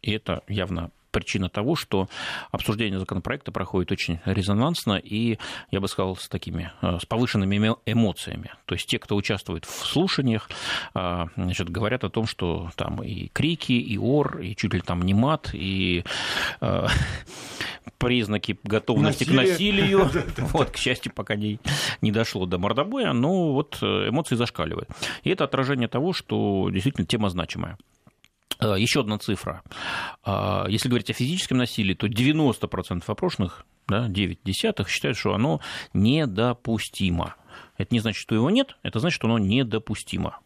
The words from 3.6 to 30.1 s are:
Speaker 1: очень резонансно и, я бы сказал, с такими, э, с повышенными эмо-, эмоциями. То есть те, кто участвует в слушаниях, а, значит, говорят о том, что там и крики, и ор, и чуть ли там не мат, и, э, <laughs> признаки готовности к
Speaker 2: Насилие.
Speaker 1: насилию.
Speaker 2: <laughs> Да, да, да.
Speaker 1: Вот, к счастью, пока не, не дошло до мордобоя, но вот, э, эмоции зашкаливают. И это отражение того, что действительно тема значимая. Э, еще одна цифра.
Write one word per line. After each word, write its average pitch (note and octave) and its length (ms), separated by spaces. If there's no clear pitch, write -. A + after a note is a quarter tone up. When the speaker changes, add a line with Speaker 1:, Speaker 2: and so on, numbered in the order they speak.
Speaker 1:
очень F2 320
резонансно G2+ 680
и, G#2+ 460
я G2 120
бы G2 80
сказал, F#2+ 260
с - 140
такими, F2 420
э, F2+ 200
с - 40
повышенными G#2 520
эмо-, A2 280
эмоциями. G#2+ 680
То F2+ 100
есть - 120
те, A#2+ 100
кто - 200
участвует F#2+ 480
в - 200
слушаниях, C3+ 640
а, F2 420
значит, F2+ 340
говорят G#2 360
о F#2 40
том, A2 180
что E2+ 500
там - 260
и - 240
крики, - 460
и A2+ 240
ор, C3+ 420
и F#2+ 160
чуть - 180
ли F2+ 60
там F2 220
не F#2 120
мат, C3+ 400
и, F#2 520
э, F#2+ 260
<laughs> - 1120
признаки G#2+ 680
готовности A2 600
к - 60
Speaker 2:
Насилие. C3+ 200
Speaker 1:
насилию. G3 580
Speaker 2:
<laughs> B2 40
Да, E3 80
да, - 160
да. B2+ 160
Speaker 1:
Вот, D3+ 180
к - 60
счастью, B2+ 360
пока G#2+ 220
не, G#2 240
не A2 120
дошло G#2+ 320
до F2+ 120
мордобоя, D#3 540
но D#3 400
вот, C#3 300
э, G2 260
эмоции C3 280
зашкаливают. E2+ 520
И C#3 60
это F3 140
отражение C3 460
того, D#3 240
что G2+ 580
действительно F#2+ 340
тема G#2+ 240
значимая. E2+ 480
Э, G#2 180
еще A#2 240
одна G#2+ 160
цифра. - 460